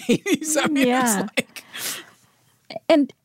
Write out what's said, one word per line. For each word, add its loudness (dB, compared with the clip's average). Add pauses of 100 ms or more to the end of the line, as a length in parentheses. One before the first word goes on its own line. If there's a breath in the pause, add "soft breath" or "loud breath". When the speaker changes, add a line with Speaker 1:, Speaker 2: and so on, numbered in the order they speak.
Speaker 1:
eighties. 0
<laughs> 2
I 0
mean, 2
Speaker 2:
Yeah. 2
Speaker 1:
it's -8
like, -8 (1300 loud breath)
Speaker 2:
And, 4 (120)